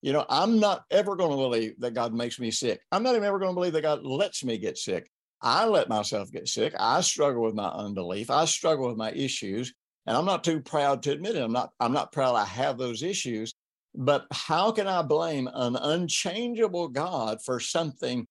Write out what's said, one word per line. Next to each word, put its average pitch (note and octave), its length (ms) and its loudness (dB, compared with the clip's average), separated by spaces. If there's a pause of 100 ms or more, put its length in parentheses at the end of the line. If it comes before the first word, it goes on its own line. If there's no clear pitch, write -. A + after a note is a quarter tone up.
You C#3 120 0
know, D3+ 160 2
I'm G#3+ 320 4
not G3+ 280 2
ever G3 280 2
gonna E3 180 2
believe A#2+ 440 0
that A#2+ 140 -4
God A#2 200 -2
makes A#2 260 -4
me C#3 120 -2
sick. A#2+ 280 -2 (140)
I'm G3+ 100 2
not B3 120 2
even G#3 100 2
ever G3 140 0
gonna F#3+ 140 0
believe F3+ 200 0
that D#3 80 2
God D3+ 240 0
lets C#3+ 400 -2
me A2+ 120 -2
get F#2 200 -4
sick. - 320 -4 (320)
I C#3 240 4
let G#3 240 4
myself G#2+ 420 -2
get - 160 -8
sick. A2+ 320 0
I C3 220 4
struggle C#3 420 2
with A2 120 0
my G#2 120 -2
unbelief. G2 600 -6
I D3 160 4
struggle D#3 420 0
with A#2+ 80 -4
my A2 160 -4
issues. B2+ 640 -4 (320)
And A2 120 2
I'm D#3+ 80 2
not F#3 180 0
too D#3+ 160 2
proud C#3 440 2
to C#3+ 100 0
admit F#3+ 240 -4
it. C#3+ 40 0
I'm A2+ 120 0
not, B2 260 -2
I'm A#2+ 140 2
not - 180 0
proud C3 240 2
I G#2+ 80 4
have A#2+ 340 -2
those B2 260 -4
issues. A#2 500 -4 (420)
But C#3 360 2
how E3+ 400 2
can A3 140 0
I F#3 160 2
blame D3+ 520 0
an B2 240 0
unchangeable F3+ 1120 0
God C3 520 -2
for B2+ 200 -4
something B2+ 680 -2